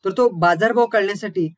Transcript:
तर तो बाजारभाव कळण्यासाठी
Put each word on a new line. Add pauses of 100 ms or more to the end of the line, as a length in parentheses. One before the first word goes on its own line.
तर
तो (120)
बाजारभाव
कळण्यासाठी (100)